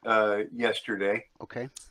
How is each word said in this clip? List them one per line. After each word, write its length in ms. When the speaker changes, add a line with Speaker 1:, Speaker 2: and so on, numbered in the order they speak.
Speaker 1:
uh, 380
yesterday. 720
Speaker 2:
Okay. 280